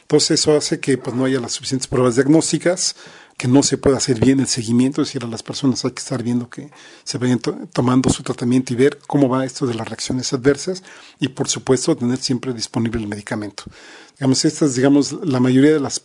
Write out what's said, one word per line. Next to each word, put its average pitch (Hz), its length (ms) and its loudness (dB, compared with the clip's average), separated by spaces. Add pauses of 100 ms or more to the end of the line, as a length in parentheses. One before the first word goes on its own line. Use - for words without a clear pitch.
Entonces 151 300 2
eso 151 220 2
hace 147 260 -2
que, 131 180 0
pues, 123 180 -6
no 131 80 0
haya 131 160 0
las 113 120 -8
suficientes 131 340 -6
pruebas 127 300 2
diagnósticas, 160 800 2 (440)
que 123 100 -2
no 135 160 6
se 131 140 0
pueda 139 180 4
hacer 117 240 0
bien 135 180 4
el 123 80 2
seguimiento, 127 560 0
es 131 60 -2
decir, 131 160 -8
a - 20 -8
las 110 160 -8
personas 127 420 -2
hay 127 60 0
que - 80 -14
estar 123 240 -6
viendo 120 260 -2
que 143 220 -16 (320)
se - 160 -8
vayan 123 220 2
to-, - 320 -6
tomando 127 360 2
su 131 140 -2
tratamiento 127 500 -2
y 117 40 -4
ver 135 320 2
cómo 143 200 2
va 131 160 0
esto 135 220 -6
de 120 80 -2
las 110 140 -8
reacciones 123 440 -6
adversas 143 520 0 (340)
y, 139 100 -2
por 135 200 -6
supuesto, 131 480 0
tener 123 220 -2
siempre 127 340 -4
disponible 117 480 -4
el 104 80 -8
medicamento. 104 560 -10 (560)
Digamos, 131 240 0
estas, 151 320 0
digamos, 139 360 4 (120)
la 131 160 0
mayoría 131 320 6
de 156 80 2
las, 127 240 -6